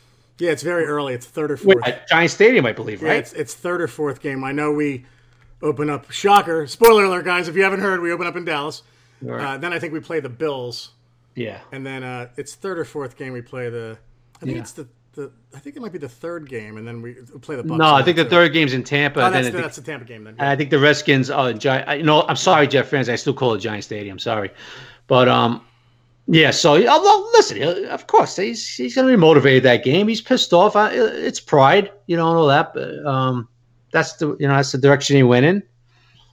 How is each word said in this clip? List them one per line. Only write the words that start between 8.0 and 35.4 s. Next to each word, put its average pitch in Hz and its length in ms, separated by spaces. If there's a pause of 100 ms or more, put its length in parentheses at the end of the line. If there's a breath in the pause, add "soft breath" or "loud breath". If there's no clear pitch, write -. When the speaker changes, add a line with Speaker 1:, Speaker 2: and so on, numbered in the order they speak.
Speaker 1:
we 170 100
open 175 140
up 175 100
in 175 100
Dallas. 151 360 (400)
Speaker 2:
Right. 127 320
Speaker 1:
Uh, 135 40
then 170 160
I 165 60
think 165 140
we 160 60
play 160 220
the 135 80
Bills. 127 600 (460)
Speaker 2:
Yeah. 107 240 (120)
Speaker 1:
And 135 140
then, 135 180
uh, 123 340
it's - 180
third 190 240
or 151 60
fourth 135 320
game 131 160
we 123 80
play 123 280
the, 113 280 (400)
I - 80
think 127 100
Speaker 2:
Yeah. 113 60
Speaker 1:
it's 107 120
the, 143 140 (260)
the, 139 180 (240)
I 139 40
think 285 160
it 294 60
might 214 120
be 180 60
the 139 100
third 165 400
game, 110 280
and 110 100
then 117 140
we 120 120 (280)
play 156 140
the - 80
Bucs 160 140
Speaker 2:
No, 160 80
I 147 140
Speaker 1:
in 131 60
Speaker 2:
think 170 120
Speaker 1:
that 165 60
Speaker 2:
the - 80
Speaker 1:
too. 175 40
Speaker 2:
third 170 180
game's 151 200
in 127 100
Tampa, 143 360
Speaker 1:
Oh, 131 60
Speaker 2:
then - 80
Speaker 1:
that's 131 140
Speaker 2:
I - 40
Speaker 1:
the, - 60
Speaker 2:
think 170 60
Speaker 1:
that's 151 140
the 143 60
Tampa 131 220
game 113 180
then. 110 160
Speaker 2:
And 143 100
I 143 60
think 139 160
the 147 80
Redskins, 139 500
uh, 135 240
Gi-, 110 160
I, 135 240
you 147 100
know, 151 200
I'm 151 120
sorry, 151 320
Jet 127 200
fans, 135 220
I 120 60
still 131 180
call 120 200
it 104 60
Giant 107 240
Stadium, 101 340
sorry. 107 320 (580 loud breath)
But, 123 220
um, 120 320 (680)
yeah, 160 240
so, 151 200 (160)
although, 403 460
listen, 427 240
he'll, 175 320
of - 180
course, - 280
he's, 220 400
he's 247 200
gonna 262 140
be 254 60
motivated 139 480
that 123 200
game. 175 240
He's 220 140
pissed - 320
off. 190 220
I, 208 180
it's - 460
pride, 156 520 (160)
you 170 100
know, 165 120
and 165 80
all 160 100
that. 147 260
But, 147 320
um, 131 420 (440)
that's 160 220
the, 147 260
you 147 80
know, 139 80
that's 139 160
the 139 80
direction 139 380
he 135 60
went 123 220